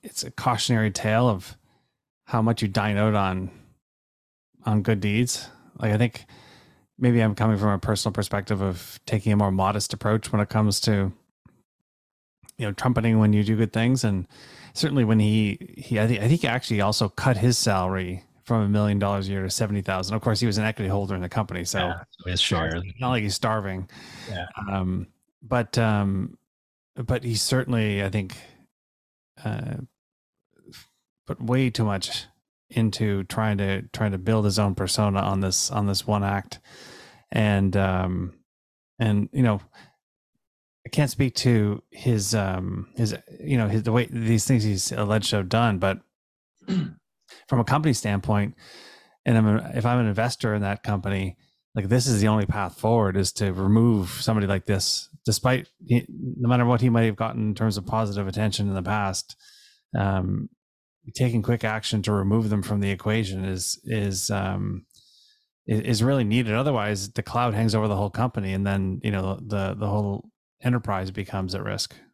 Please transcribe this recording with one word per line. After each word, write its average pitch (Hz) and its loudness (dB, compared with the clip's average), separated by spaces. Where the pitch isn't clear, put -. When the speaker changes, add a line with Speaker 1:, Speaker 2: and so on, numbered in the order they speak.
Speaker 1:
it's - -10
a - -10
cautionary 110 0
tale 110 2
of 98 -2
how 117 0
much 113 2
you 107 0
dine 104 0
out 107 2
on, 92 0
on 107 2
good 101 2
deeds. 107 0
Like, 110 0
I 107 2
think 117 -2
maybe 120 4
I'm 107 2
coming 110 2
from 104 2
a 101 2
personal 104 -2
perspective 101 -2
of 92 -6
taking 107 0
a - 4
more 101 4
modest 95 0
approach 107 -2
when 107 2
it 104 0
comes 107 2
to 98 0
you 120 -4
know, 101 -2
trumpeting 113 2
when 104 6
you 104 4
do 107 2
good 110 0
things. 120 2
And 98 0
certainly 139 2
when 110 4
he, 107 0
he, 110 -4
I 110 2
thi-, 117 2
I 107 0
think 165 4
he 143 0
actually 117 0
also 104 2
cut 123 0
his 120 2
salary 92 -2
from 117 0
a 101 2
million 104 2
dollars 101 -2
a 98 -4
year 98 -4
to 92 -4
seventy 104 -2
thousand. 95 -4
Of 107 -2
course, 110 0
he 120 0
was 107 0
an 110 0
equity 107 -2
holder 98 -2
in 92 -4
the 90 -6
company, 92 -4
so 92 -4
Speaker 2:
Yeah, 87 -4
so - -12
his 87 -2
Speaker 1:
it's - 0
not, 92 0
Speaker 2:
share. 80 -2
Speaker 1:
it's 90 -10
not 127 -2
like 120 0
he's 101 -2
starving. 98 -4
Speaker 2:
Yeah. 87 -8
Speaker 1:
Um, 92 -2
but, 120 -2
um, 104 0
but 123 -4
he 117 -4
certainly, 110 0
I 95 -2
think, 95 -4
uh, 107 -6
put - -8
way 123 2
too 113 0
much 98 -4
into 104 0
trying 107 0
to, 98 -2
trying 107 -2
to 95 -4
build 107 2
his 101 2
own 101 2
persona 98 0
on 98 0
this, 95 -2
on 101 0
this 98 -2
one 104 0
act. 98 -4
And, 98 2
um, 92 0
and, 104 2
you 135 0
know, 104 2
I 127 -14
can't 143 2
speak - 0
to 107 4
his, 110 0
um, 95 -2
his, 110 0
you 139 0
know, 110 2
his, 107 0
the 113 -2
way 117 2
these 113 2
things 120 4
he's 101 0
alleged 107 0
to 110 0
have 92 -2
done, 110 2
but 95 0
<clears throat> - -20
from - -4
a 117 2
company 147 2
standpoint, 104 0
and 113 4
I'm 110 6
a, 107 0
if 110 -2
I'm 123 2
an 117 2
investor 110 -2
in 104 0
that 101 -4
company, 95 -4
like, 95 -4
this 123 4
is 110 2
the 107 4
only 107 2
path 92 -4
forward, 110 2
is 95 0
to 98 -2
remove 101 4
somebody 110 0
like 98 -2
this, - -2
despite 127 0
he, 120 4
no - -6
matter 123 4
what 120 4
he 127 4
might 113 4
have 107 2
gotten 113 -4
in 104 -2
terms 107 0
of 95 -8
positive 101 -2
attention 104 -2
in 98 -2
the 92 -4
past, 98 -4
um, 98 -2
taking 117 0
quick 117 0
action 110 -2
to 107 -2
remove 104 2
them 101 0
from 101 -2
the 101 0
equation 98 -2
is, 92 -6
is, 101 -2
um, 98 -4
i-, 110 -2
is 107 0
really 135 4
needed. 110 2
Otherwise, 107 0
the - -4
cloud 120 0
hangs 110 2
over 110 2
the 101 0
whole 101 0
company, 104 -2
and 98 0
then, 95 -2
you 107 0
know, 98 -2
the, 101 -4
the 104 -6
whole 101 -2
enterprise 101 -2
becomes 95 -6
at 98 -6
risk. 101 -6